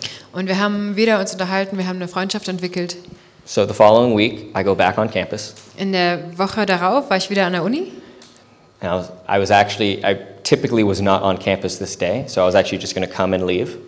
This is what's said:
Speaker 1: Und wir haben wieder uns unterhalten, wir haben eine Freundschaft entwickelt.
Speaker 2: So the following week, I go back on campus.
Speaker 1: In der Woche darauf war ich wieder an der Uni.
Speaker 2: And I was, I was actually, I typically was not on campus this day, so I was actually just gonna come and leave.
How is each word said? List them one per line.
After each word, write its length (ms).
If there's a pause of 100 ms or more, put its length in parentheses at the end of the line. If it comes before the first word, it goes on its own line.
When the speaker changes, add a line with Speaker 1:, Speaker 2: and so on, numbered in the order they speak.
(320)
Speaker 1:
Und 160
wir 120
haben 360
wieder 240
uns 140
unterhalten, 440
wir 100
haben 100
eine 100
Freundschaft 400
entwickelt. 480 (500)
Speaker 2:
So 220
the 60
following 440
week, 280 (120)
I 60
go 100
back 240
on 140
campus. 420 (240)
Speaker 1:
In 140
der 280 (180)
Woche 280
darauf 440
war 80
ich 120
wieder 160
an 80
der 100
Uni. 280 (880)
Speaker 2:
And 120
I 40
was, 140 (200)
I 100
was 120
actually, 520
I 140 (260)
typically 420
was 160
not 220
on 140
campus 400
this 200
day, 300
so 140
I 40
was 100
actually 260
just 140
gonna 120
come 280
and 100
leave. 320 (100)